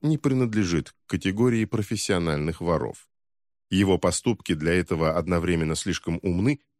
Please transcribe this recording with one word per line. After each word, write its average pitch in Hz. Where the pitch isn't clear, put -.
не 151
принадлежит 110
к -
категории 110
профессиональных 87
воров. 76
Его 190
поступки 95
для 80
этого 82
одновременно 82
слишком 85
умны 98